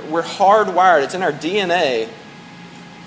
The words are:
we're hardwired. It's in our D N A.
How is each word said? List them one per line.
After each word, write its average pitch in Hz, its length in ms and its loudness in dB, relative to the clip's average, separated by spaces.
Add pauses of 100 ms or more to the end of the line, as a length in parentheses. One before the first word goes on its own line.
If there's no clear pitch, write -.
we're 165 160 -4
hardwired. 185 800 2
It's 135 100 -8
in 185 80 -6
our 165 100 -2
D 156 260 -4
N 190 120 -2
A. 131 380 -2 (1000)